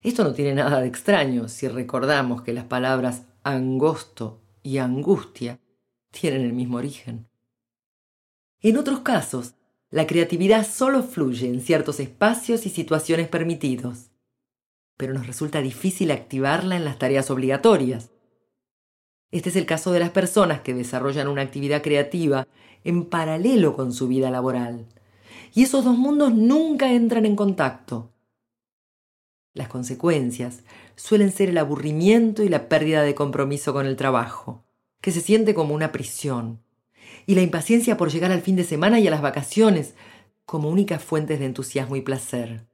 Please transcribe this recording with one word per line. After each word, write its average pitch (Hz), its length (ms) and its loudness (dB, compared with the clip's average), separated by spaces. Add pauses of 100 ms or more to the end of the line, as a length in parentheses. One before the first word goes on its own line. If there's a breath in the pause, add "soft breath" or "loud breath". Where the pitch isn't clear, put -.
Esto 240 240 0
no 143 80 0
tiene 143 220 -2
nada 139 260 2
de 127 80 -2
extraño 127 600 0
si 131 200 -6
recordamos 127 720 -2
que 120 140 -6
las 120 100 -10
palabras 127 600 -2 (180)
angosto 131 960 -4 (220)
y 135 160 -4
angustia 127 840 -2 (500)
tienen 135 320 -4
el 120 120 -2
mismo 123 240 -6
origen. 120 500 -12 (1300)
En 220 160 4
otros 277 220 -2
casos, 135 540 -4 (360)
la 156 160 0
creatividad 180 600 2
solo 262 360 0
fluye 127 460 -4
en 123 120 -4
ciertos 151 380 0
espacios 226 680 -2
y 196 60 -6
situaciones 165 580 -2
permitidos, 147 840 -4 (880)
pero 131 160 -6
nos 131 140 -6
resulta 147 340 -6
difícil 160 520 -2
activarla 151 640 -2
en 170 80 -4
las 135 140 -6
tareas 135 320 0
obligatorias. 131 800 2 (1200)
Este 143 160 -4
es 175 80 -2
el 170 100 0
caso 160 260 -2
de 175 60 4
las 170 120 0
personas 175 500 2
que 127 140 -6
desarrollan 135 520 -4
una 143 160 -2
actividad 139 400 -2
creativa 143 640 0 (380 soft breath)
en 175 200 -2
paralelo 165 680 2
con 127 180 -4
su 123 160 -4
vida 131 220 0
laboral, 123 560 -4 (680 loud breath)
y 240 100 6
esos 262 200 2
dos 247 140 4
mundos 285 360 4
nunca 269 580 4
entran 233 340 4
en 208 80 4
contacto. 151 760 -2 (1400)
Las 143 120 -10
consecuencias 127 960 -2 (320 loud breath)
suelen 208 380 4
ser 196 160 2
el 175 100 2
aburrimiento 165 880 2
y 202 40 2
la 151 200 0
pérdida 156 340 4
de 143 140 2
compromiso 143 560 -2
con 139 140 -2
el 135 100 -2
trabajo, 123 680 -2 (360)
que - 100 -2
se 170 100 0
siente 214 340 4
como 156 200 0
una 151 160 -2
prisión, 120 720 -8 (680 loud breath)
y 196 80 4
la 185 80 4
impaciencia 208 540 2
por 170 140 0
llegar 170 220 0
al 175 100 0
fin 190 140 0
de 180 80 2
semana 180 360 4
y 202 60 6
a 170 40 6
las 151 120 0
vacaciones 156 720 2 (500 loud breath)
como 151 240 -4
únicas 175 340 0
fuentes 151 360 -2
de 139 80 -4
entusiasmo 131 500 -6
y 135 40 -4
placer. 123 720 -6